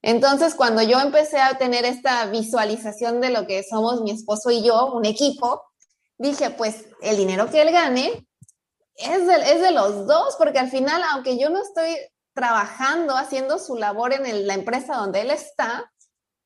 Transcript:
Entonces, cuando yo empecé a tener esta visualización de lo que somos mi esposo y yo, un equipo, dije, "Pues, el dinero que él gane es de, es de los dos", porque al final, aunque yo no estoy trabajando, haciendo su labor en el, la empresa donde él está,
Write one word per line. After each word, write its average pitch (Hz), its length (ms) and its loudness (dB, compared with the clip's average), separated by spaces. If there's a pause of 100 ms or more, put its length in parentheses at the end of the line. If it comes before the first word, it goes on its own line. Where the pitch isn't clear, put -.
Entonces, 277 540 4
cuando 226 260 2
yo 233 200 4
empecé 294 380 2
a 269 180 4
tener 247 280 0
esta 247 420 0
visualización 220 920 -2
de 262 100 0
lo 214 160 -2
que 190 160 -4
somos 226 380 -2
mi 214 100 -4
esposo 220 400 -4
y 233 120 2
yo, 233 300 4
un 233 120 -2
equipo, 240 580 0 (540)
dije, 277 340 -2
"Pues, 214 340 -6 (160)
el 214 160 0
dinero 190 340 0
que 302 100 4
él 311 100 6
gane 311 560 0 (680)
es 330 320 -2
de, 359 80 6
es 302 260 4
de 370 100 4
los 202 360 0
dos", 339 300 2
porque 302 220 2
al 254 100 -2
final, 269 320 -2 (100)
aunque 262 280 -4
yo 277 100 0
no 370 120 -2
estoy 330 340 -4 (380)
trabajando, 254 840 -2
haciendo 269 420 -2
su - 160 -8
labor 220 380 -2
en 269 120 -2
el, 208 220 -4
la 196 60 -2
empresa 240 420 -6
donde 202 260 -4
él 247 100 -4
está, 294 600 -6 (540)